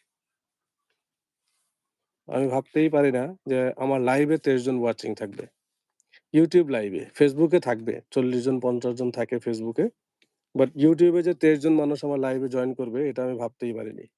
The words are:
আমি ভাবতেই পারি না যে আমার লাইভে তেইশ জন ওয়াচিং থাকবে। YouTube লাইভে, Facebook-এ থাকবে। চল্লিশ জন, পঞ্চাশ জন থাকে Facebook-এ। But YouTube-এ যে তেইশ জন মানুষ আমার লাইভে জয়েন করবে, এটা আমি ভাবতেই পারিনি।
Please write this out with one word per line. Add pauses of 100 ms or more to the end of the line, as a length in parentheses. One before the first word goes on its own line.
(2250)
আমি
ভাবতেই
পারি
না (100)
যে
আমার
লাইভে
তেইশ
জন
ওয়াচিং
থাকবে। (880)
YouTube
লাইভে,
Facebook-এ
থাকবে। (100)
চল্লিশ
জন,
পঞ্চাশ
জন
থাকে
Facebook-এ। (640)
But
YouTube-এ
যে
তেইশ
জন
মানুষ
আমার
লাইভে
জয়েন
করবে,
এটা
আমি
ভাবতেই
পারিনি। (120)